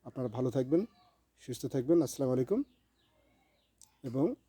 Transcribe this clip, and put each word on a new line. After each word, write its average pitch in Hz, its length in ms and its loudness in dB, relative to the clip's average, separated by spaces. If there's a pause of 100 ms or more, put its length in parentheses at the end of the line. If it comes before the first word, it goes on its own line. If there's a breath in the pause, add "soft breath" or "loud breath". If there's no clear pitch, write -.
আপনারা 123 240 -4
ভালো 123 220 -2
থাকবেন, 139 360 2 (540)
সুস্থ 127 260 -8
থাকবেন। 143 360 2
আসসালামু 127 300 -2
আলাইকুম 131 300 0 (1400)
এবং 139 320 0 (140)